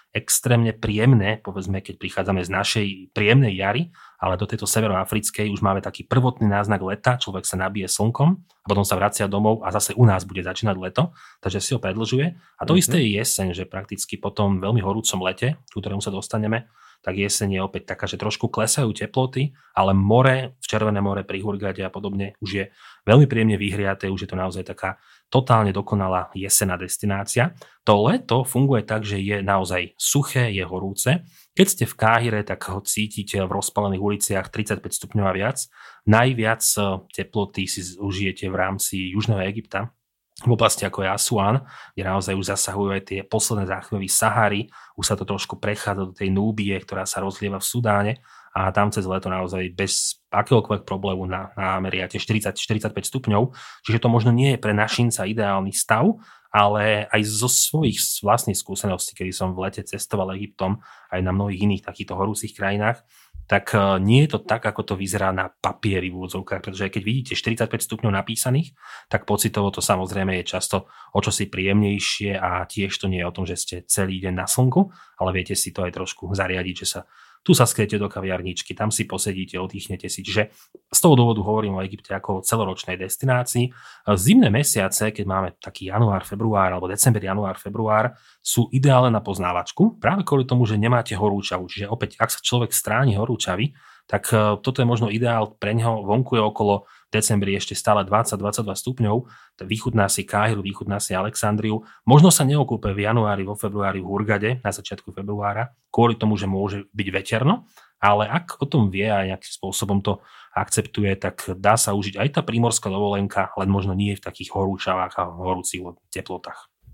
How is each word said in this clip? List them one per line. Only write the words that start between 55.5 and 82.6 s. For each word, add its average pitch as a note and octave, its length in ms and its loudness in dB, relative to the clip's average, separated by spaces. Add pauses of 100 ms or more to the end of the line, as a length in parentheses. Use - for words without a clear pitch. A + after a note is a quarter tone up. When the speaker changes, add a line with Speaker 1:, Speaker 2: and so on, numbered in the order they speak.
Speaker 1:
stav, A2+ 320 0 (440)
ale G#2 580 2
aj A2 160 0
zo G#2+ 260 -2
svojich D3 480 0
s-, - 240 -4
vlastných G#2 360 0
skúseností, - 560 -6
kedy F#2 200 -8
som F#2 200 -4
v F#2 100 -8
lete G2 200 -6
cestoval F#2+ 540 -6
Egyptom, G2+ 480 -6 (240)
aj F#2 120 -4
na F#2 120 0
mnohých G2 320 -2
iných G2+ 180 2
takýchto - 300 -12
horúcich G2+ 400 -4
krajinách, G#2 520 -2 (400)
tak, - 260 2
e, A2+ 80 4 (220)
nie A#2 240 6
je D3 100 0
to G3+ 60 -4
tak, - 240 -2
ako G#2+ 200 -4
to G#2 120 -4
vyzerá F#2+ 340 -2
na F#2 220 -2
papieri F#2 560 -2
v F2+ 80 -8
úvodzovkách, F#2 480 -8
pretože G2 240 -6
keď F#2+ 160 -6
vidíte B2 300 -2
štyridsaťpäť A2+ 500 -2
stupňov A2 260 -2
napísaných, A#2+ 640 -2 (340)
tak - 160 -2
pocitovo G#2 480 0
to - 80 -8
samozrejme F#2+ 560 -2
je F2+ 140 -6
často - 400 -4 (240)
o G2+ 80 2
čosi G2+ 260 -2
príjemnejšie G2+ 880 0
a F2+ 300 -4
tiež G2 260 -4
to - 160 -6
nie F#2 140 -2
je F2 80 -4
o F2+ 80 -10
tom, F#2+ 80 -6
že F#2 100 -6
ste - 300 -10
celý F#2+ 340 -2
deň F#2 160 -4
na F2+ 140 -4
slnku, C3 400 2 (320)
ale F#2 100 0
viete F#2 240 -4
si - 160 -4
to F#2+ 140 -6
aj F2+ 100 -6
trošku F#2 320 -10
zariadiť, F#2 500 -4
že F#2 120 -8
sa - 120 -6 (460)
tu F3 80 8
sa - 80 6
skriete A2 320 2
do G2+ 160 -2
kaviarničky, F#2 640 -6
tam A2 160 -2
si - 160 -2
posedíte, F#2+ 480 -6
oddychnete F#2 560 -8
si. - 80 -8
Čiže G2+ 320 -2 (320)
z - 160 0
toho D#3+ 160 8
dôvodu A#2 240 4
hovorím G#2 400 -2
o F#2+ 80 -6
Egypte G2 240 -16
ako G2 240 -6
o F#2 100 -6
celoročnej F#2+ 540 -2